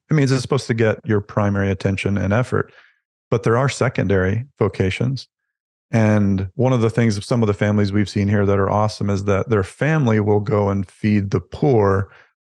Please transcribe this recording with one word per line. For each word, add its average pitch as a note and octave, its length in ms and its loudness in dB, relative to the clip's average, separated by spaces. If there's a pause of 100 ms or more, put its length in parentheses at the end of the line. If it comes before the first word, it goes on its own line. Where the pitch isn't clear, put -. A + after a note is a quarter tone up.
(100)
It D#3 40 2
means C#3 180 2
it's B2+ 100 0
supposed C3+ 240 -4
to B2+ 80 -2
get A2 300 0
your G#2+ 160 0
primary G2+ 500 -2
attention G2 480 -2
and F#2+ 140 -2
effort, A2+ 400 -2 (580)
but A#2+ 140 -2
there A2+ 120 2
are C3+ 120 2
secondary G2+ 760 0 (140)
vocations. A2+ 720 -2 (640)
And G#2 640 2
one B2+ 180 0
of B2 80 2
the A2 100 2
things A2+ 260 0
of G2+ 80 -8
some A#2+ 180 0
of A2+ 40 2
the G2+ 80 0
families G#2 380 0
we've G#2 160 0
seen G2+ 180 0
here G2+ 180 2
that G2 140 2
are G2 120 0
awesome G2+ 380 -2
is G2+ 160 -2
that G2+ 260 -2
their G#2 120 2
family C3+ 560 0
will G#2 220 2
go G#2 280 0
and G2 200 -2
feed G#2 420 -2
the F#2+ 100 0
poor G2+ 720 0 (300)